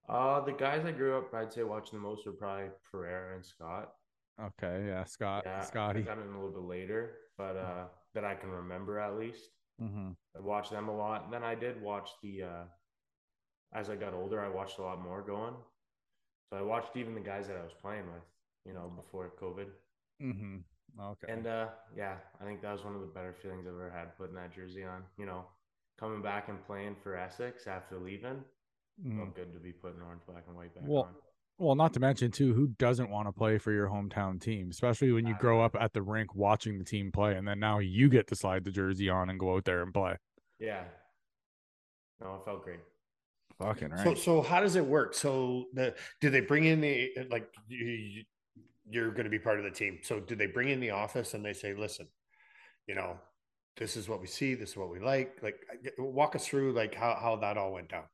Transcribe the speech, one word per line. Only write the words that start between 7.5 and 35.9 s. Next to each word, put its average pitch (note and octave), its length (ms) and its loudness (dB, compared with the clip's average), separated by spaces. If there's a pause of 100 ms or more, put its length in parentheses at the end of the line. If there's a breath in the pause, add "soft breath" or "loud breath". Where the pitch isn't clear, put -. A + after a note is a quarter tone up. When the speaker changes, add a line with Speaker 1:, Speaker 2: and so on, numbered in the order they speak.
Speaker 1:
uh, F2+ 280 -6 (300)
that G#2+ 100 -4
I G2+ 100 -2
can F#2+ 160 -10
remember F#2 480 -8
at G#2 180 -4
least. A2+ 340 -10 (300)
Speaker 2:
Mm-hmm. G2+ 300 -6 (260)
Speaker 1:
I - 40 -14
watched G#2 300 -2
them G#2+ 180 -6
a G#2+ 80 -4
lot. G#2 280 -2
And G#2+ 80 -10
then A#2+ 120 -6
I A#2 100 -2
did A2+ 260 -6
watch G#2 280 -6 (140)
the, G2 220 -10
uh, F2 200 -10 (1080)
as G#2+ 180 -6
I G#2 60 -6
got G2 180 -6
older, G2 300 -4
I G2+ 40 -4
watched F#2+ 300 -6
a G2 40 -8
lot F2+ 180 -6
more F2+ 220 -8
going. G#2 320 -6 (960)
So G2 80 -6
I G2 40 -4
watched A#2 340 -2
even A2+ 180 -6
the G#2+ 60 -8
guys G2 280 -6
that F#2+ 80 -8
I F2 60 -8
was E2 180 -14
playing G2+ 260 -8
with, E2+ 160 -14 (440)
you F#2+ 80 -14
know, F2 200 -10
before F2+ 460 -12
covid. G2 280 -8 (540)
Speaker 2:
Mm-hmm. G2+ 360 -8 (420)
Okay. G#2 320 -10
Speaker 1:
And, A2+ 140 -6
uh, A2+ 220 -2 (280)
yeah, G2 200 -6 (240)
I G2 40 -12
think G2+ 180 -10
that G#2 100 -6
was G2 120 -8
one G2+ 100 -10
of G2 60 -10
the F#2 60 -10
better F2+ 260 -12
feelings F#2 340 -14
I've F2+ 80 -12
ever F2 160 -10
had, F2 280 -12
putting F#2 180 -12
that F2+ 180 -12
jersey F#2 300 -14
on, F#2 200 -12 (120)
you G2+ 100 -10
know, F2+ 200 -10 (560)
coming A2 180 -6
back G2+ 280 -4
and F#2+ 180 -10
playing G2+ 360 -8
for F#2+ 140 -8
Essex B2 520 -8
after F#2+ 280 -10
leaving, G#2 460 -10 (600)
Speaker 2:
Mm. A2+ 160 -4
Speaker 1:
felt F#2+ 180 -8
good F2 180 -12
to E2+ 60 -16
be F2 120 -14
putting F2 300 -14
orange, E2+ 240 -14
black, F2 220 -16
and F2 80 -16
white F2 180 -14
back - 120 -14
Speaker 2:
Well, C#3+ 180 4
Speaker 1:
on. F2+ 100 -8 (440)
Speaker 2:
well, D3+ 180 6
not D#3+ 180 6
to B2 60 2
mention, C3 320 6
too, C3+ 220 6
who C3+ 120 8 (120)
doesn't B2 300 4
wanna G#2 240 -2
play A2 260 4
for A2 140 0
your G2+ 160 4
hometown G2 520 0
team, G2+ 300 -2
especially B2 420 4
when A#2 140 6
you A2+ 120 2
grow A#2 260 8
Speaker 1:
Exactly. A2 160 4
Speaker 2:
up A#2 40 6
at A2 80 2